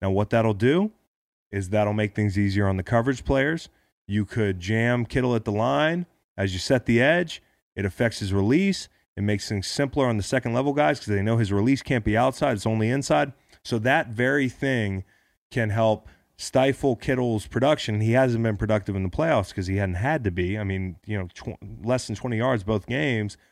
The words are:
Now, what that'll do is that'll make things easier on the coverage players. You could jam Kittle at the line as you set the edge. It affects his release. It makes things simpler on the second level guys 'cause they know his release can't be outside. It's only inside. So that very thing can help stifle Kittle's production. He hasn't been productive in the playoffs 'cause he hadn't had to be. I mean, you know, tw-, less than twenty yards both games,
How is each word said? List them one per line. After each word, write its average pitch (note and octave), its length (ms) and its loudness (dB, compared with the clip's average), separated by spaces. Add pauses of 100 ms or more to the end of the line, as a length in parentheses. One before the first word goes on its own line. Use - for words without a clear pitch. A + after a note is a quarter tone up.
Now, F#2+ 100 0
what G2+ 200 2
that'll A2+ 240 4
do D3+ 380 2 (600)
is G2 160 -4
that'll G#2 240 2
make G#2+ 220 0
things G#2 240 0
easier G2+ 280 2
on G2 100 2
the F#2+ 60 -2
coverage A#2+ 420 0
players. C#3 440 0 (400)
You G2+ 160 0
could G2+ 340 -2
jam A2+ 480 0
Kittle B2+ 300 0
at A2 80 -2
the A2 80 -2
line D3 540 0 (300)
as G2 160 0
you F#2 60 -6
set B2+ 280 0
the A#2 140 4
edge. E3 420 0 (340)
It G2 80 -4
affects A2 340 -2
his F#2+ 140 -4
release. C3+ 560 2 (280)
It G2 60 -4
makes G2+ 260 -2
things G2+ 180 -4
simpler C#3+ 400 0
on A#2 100 0
the G#2 60 -2
second A#2+ 300 -2
level C3+ 200 0
guys D3 260 2
'cause - 80 -14
they G2+ 160 0
know A2+ 140 2
his G#2 160 0
release A#2 300 2
can't A#2+ 220 -2
be G#2+ 120 2
outside. C3 380 0
It's G2 120 -4
only A2 240 0
inside. C#3+ 420 0 (320)
So A#2+ 140 -2
that B2+ 300 2
very B2+ 400 0
thing A2 560 -2 (460)
can A2 200 -2
help A2 380 2 (280)
stifle C3+ 600 2
Kittle's B2 500 -2
production. A#2+ 540 0
He A2 120 2
hasn't B2 300 4
been A2 140 0
productive G#2+ 400 0
in F#2+ 80 0
the F#2+ 40 -2
playoffs C#3+ 460 0
'cause F#2 140 -4
he F#2+ 80 0
hadn't G2 180 0
had B2+ 300 -2
to G2 60 0
be. F2+ 280 -2
I G#2 60 -4
mean, F#2+ 320 -4 (100)
you G#2+ 100 -6
know, F2+ 160 -6
tw-, - 240 -12 (260)
less B2 240 -2
than A2 100 -6
twenty A#2 220 -4
yards A#2 260 0
both G#2 220 0
games, B2 500 -2 (160)